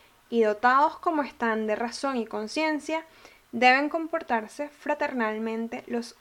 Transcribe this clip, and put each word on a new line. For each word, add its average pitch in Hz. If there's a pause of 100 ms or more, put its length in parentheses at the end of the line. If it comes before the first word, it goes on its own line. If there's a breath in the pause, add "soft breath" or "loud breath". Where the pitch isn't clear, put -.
(300 soft breath)
y 233
dotados 254
como 320
están 220
de 214
razón 240
y 226
conciencia, 311 (460 loud breath)
deben 254
comportarse 294
fraternalmente 233
los 233